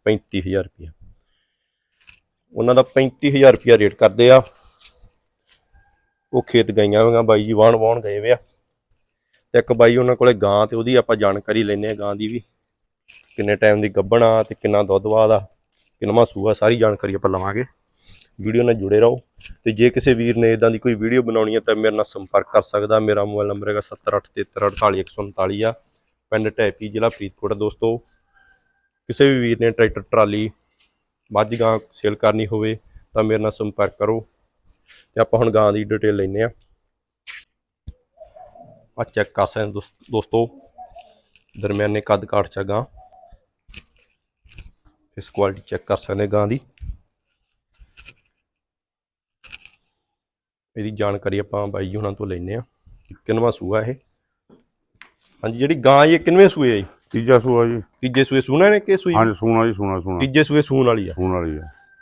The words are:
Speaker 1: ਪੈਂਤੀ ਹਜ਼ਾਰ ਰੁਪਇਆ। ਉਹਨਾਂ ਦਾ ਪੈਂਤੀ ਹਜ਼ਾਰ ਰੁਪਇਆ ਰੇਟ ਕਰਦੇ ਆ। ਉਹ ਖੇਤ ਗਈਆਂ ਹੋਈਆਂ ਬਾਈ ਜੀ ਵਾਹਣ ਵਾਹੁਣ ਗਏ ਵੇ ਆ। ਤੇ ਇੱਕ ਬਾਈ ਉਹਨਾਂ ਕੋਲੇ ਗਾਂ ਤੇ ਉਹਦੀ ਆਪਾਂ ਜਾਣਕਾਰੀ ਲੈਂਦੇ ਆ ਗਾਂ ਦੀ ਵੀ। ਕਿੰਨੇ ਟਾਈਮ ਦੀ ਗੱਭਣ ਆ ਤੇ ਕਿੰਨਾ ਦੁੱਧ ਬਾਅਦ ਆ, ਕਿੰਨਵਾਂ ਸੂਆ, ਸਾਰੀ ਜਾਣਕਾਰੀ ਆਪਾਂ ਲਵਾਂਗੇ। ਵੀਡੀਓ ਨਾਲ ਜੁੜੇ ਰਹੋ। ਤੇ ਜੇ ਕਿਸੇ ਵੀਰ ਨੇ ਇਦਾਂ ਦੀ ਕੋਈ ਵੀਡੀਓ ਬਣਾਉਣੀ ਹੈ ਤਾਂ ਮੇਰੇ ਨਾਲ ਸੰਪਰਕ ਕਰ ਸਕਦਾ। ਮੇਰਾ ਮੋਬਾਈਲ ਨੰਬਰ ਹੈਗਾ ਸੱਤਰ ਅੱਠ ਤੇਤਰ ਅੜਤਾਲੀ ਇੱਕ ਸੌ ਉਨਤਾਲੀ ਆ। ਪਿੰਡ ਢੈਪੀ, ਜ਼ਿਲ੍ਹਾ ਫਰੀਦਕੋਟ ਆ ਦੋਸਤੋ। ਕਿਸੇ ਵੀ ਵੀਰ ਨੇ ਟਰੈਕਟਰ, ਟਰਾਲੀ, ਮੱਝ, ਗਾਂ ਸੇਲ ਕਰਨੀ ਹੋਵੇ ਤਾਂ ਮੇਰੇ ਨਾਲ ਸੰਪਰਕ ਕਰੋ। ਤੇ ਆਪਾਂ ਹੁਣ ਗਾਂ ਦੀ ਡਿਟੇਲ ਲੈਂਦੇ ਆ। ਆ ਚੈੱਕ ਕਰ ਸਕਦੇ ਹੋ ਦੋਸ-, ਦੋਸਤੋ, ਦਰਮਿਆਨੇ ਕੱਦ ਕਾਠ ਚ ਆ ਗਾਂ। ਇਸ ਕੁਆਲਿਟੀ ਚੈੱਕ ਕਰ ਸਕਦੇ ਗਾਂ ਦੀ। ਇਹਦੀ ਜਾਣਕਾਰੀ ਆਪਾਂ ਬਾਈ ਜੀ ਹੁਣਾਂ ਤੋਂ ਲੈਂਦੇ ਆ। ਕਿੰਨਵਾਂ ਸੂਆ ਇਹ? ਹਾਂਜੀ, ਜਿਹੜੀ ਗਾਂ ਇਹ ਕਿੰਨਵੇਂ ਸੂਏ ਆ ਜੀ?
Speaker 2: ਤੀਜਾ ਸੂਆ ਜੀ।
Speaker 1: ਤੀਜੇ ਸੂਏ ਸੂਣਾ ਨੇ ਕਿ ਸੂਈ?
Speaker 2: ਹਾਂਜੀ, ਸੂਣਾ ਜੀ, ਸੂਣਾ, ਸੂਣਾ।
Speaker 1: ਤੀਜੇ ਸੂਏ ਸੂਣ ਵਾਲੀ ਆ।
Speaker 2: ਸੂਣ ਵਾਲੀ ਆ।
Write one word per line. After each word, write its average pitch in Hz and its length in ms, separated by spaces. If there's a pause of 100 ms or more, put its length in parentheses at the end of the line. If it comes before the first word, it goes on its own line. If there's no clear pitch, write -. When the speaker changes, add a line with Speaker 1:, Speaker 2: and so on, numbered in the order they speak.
Speaker 1:
ਪੈਂਤੀ 104 360
ਹਜ਼ਾਰ 92 240
ਰੁਪਇਆ। 82 280 (1600)
ਉਹਨਾਂ 117 200
ਦਾ 123 80
ਪੈਂਤੀ 135 480
ਹਜ਼ਾਰ 135 220
ਰੁਪਇਆ 117 260
ਰੇਟ 101 160
ਕਰਦੇ 113 360
ਆ। 131 120 (1900)
ਉਹ 123 100
ਖੇਤ 113 280
ਗਈਆਂ 104 340
ਹੋਈਆਂ 117 180
ਬਾਈ 110 220
ਜੀ 110 80
ਵਾਹਣ 110 240
ਵਾਹੁਣ 113 240
ਗਏ 104 200
ਵੇ 113 120
ਆ। 120 40 (1160)
ਤੇ 120 60
ਇੱਕ 120 140
ਬਾਈ 117 240
ਉਹਨਾਂ 123 200
ਕੋਲੇ 123 180
ਗਾਂ 101 320
ਤੇ 113 100
ਉਹਦੀ 117 180
ਆਪਾਂ 117 220
ਜਾਣਕਾਰੀ 104 460
ਲੈਂਦੇ 104 260
ਆ 110 60
ਗਾਂ 101 220
ਦੀ 107 120
ਵੀ। 117 140 (920)
ਕਿੰਨੇ 104 200
ਟਾਈਮ 104 240
ਦੀ 107 80
ਗੱਭਣ 98 340
ਆ 113 200
ਤੇ 107 120
ਕਿੰਨਾ 104 280
ਦੁੱਧ 98 220
ਬਾਅਦ 110 260
ਆ, 101 160 (540)
ਕਿੰਨਵਾਂ 107 240
ਸੂਆ, 104 280
ਸਾਰੀ 110 240
ਜਾਣਕਾਰੀ 104 380
ਆਪਾਂ 98 160
ਲਵਾਂਗੇ। 98 340 (760)
ਵੀਡੀਓ 110 220
ਨਾਲ 120 120
ਜੁੜੇ 101 260
ਰਹੋ। 120 200 (440)
ਤੇ 120 80
ਜੇ 117 180
ਕਿਸੇ 127 240
ਵੀਰ 117 220
ਨੇ 113 160
ਇਦਾਂ 113 180
ਦੀ 113 80
ਕੋਈ 120 160
ਵੀਡੀਓ 113 280
ਬਣਾਉਣੀ 110 320
ਹੈ 110 60
ਤਾਂ 107 160
ਮੇਰੇ 107 200
ਨਾਲ 104 80
ਸੰਪਰਕ 98 480
ਕਰ 104 100
ਸਕਦਾ। 104 360
ਮੇਰਾ 104 260
ਮੋਬਾਈਲ 104 240
ਨੰਬਰ 101 200
ਹੈਗਾ 104 120
ਸੱਤਰ 104 360
ਅੱਠ - 180
ਤੇਤਰ 101 320
ਅੜਤਾਲੀ 98 340
ਇੱਕ 92 80
ਸੌ - 140
ਉਨਤਾਲੀ 98 400
ਆ। 113 120 (560)
ਪਿੰਡ 107 280
ਢੈਪੀ, 107 300
ਜ਼ਿਲ੍ਹਾ 110 200
ਫਰੀਦਕੋਟ 101 440
ਆ - 20
ਦੋਸਤੋ। 107 440 (1080)
ਕਿਸੇ 139 280
ਵੀ 127 60
ਵੀਰ 117 200
ਨੇ 117 100
ਟਰੈਕਟਰ, 110 300
ਟਰਾਲੀ, 107 500 (840)
ਮੱਝ, 110 280
ਗਾਂ 113 180 (140)
ਸੇਲ 104 220
ਕਰਨੀ 107 320
ਹੋਵੇ 110 320 (360)
ਤਾਂ 110 80
ਮੇਰੇ 107 200
ਨਾਲ 107 80
ਸੰਪਰਕ 101 480
ਕਰੋ। 110 280 (880)
ਤੇ 117 60
ਆਪਾਂ 113 200
ਹੁਣ 117 100
ਗਾਂ 107 220
ਦੀ 104 120
ਡਿਟੇਲ 104 320
ਲੈਂਦੇ 98 260
ਆ। 117 80 (2500)
ਆ 113 40
ਚੈੱਕ - 280
ਕਰ 101 140
ਸਕਦੇ 107 200
ਹੋ 104 60
ਦੋਸ-, - 400
ਦੋਸਤੋ, 113 480 (1000)
ਦਰਮਿਆਨੇ 104 400
ਕੱਦ 101 240
ਕਾਠ 104 240
ਚ - 100
ਆ 101 40
ਗਾਂ। 101 220 (2250)
ਇਸ - 120
ਕੁਆਲਿਟੀ 98 360
ਚੈੱਕ - 160
ਕਰ 98 140
ਸਕਦੇ 101 300
ਗਾਂ 104 200
ਦੀ। 123 140 (4000)
ਇਹਦੀ 110 140
ਜਾਣਕਾਰੀ 101 480
ਆਪਾਂ 101 280
ਬਾਈ 98 220
ਜੀ 95 80
ਹੁਣਾਂ 107 160
ਤੋਂ 104 140
ਲੈਂਦੇ 92 280
ਆ। 120 80 (640)
ਕਿੰਨਵਾਂ 113 240
ਸੂਆ 104 320
ਇਹ? 123 120 (1500)
ਹਾਂਜੀ, 113 140
ਜਿਹੜੀ 143 160
ਗਾਂ 139 320
ਇਹ 160 140
ਕਿੰਨਵੇਂ 180 280
ਸੂਏ 135 240
ਆ 107 40
ਜੀ? 98 80 (260)
Speaker 2:
ਤੀਜਾ 117 280
ਸੂਆ 117 280
ਜੀ। 117 140
Speaker 1:
ਤੀਜੇ 127 440
ਸੂਏ 135 160
ਸੂਣਾ 160 300
ਨੇ 208 100
ਕਿ 196 160
ਸੂਈ? 185 180
Speaker 2:
ਹਾਂਜੀ, 110 180
ਸੂਣਾ 113 340
ਜੀ, 113 60
ਸੂਣਾ, 98 280
ਸੂਣਾ। 90 180
Speaker 1:
ਤੀਜੇ 135 260
ਸੂਏ 147 180
ਸੂਣ 135 240
ਵਾਲੀ 110 220
ਆ। 85 40
Speaker 2:
ਸੂਣ 92 200
ਵਾਲੀ 82 240
ਆ। 76 40 (420)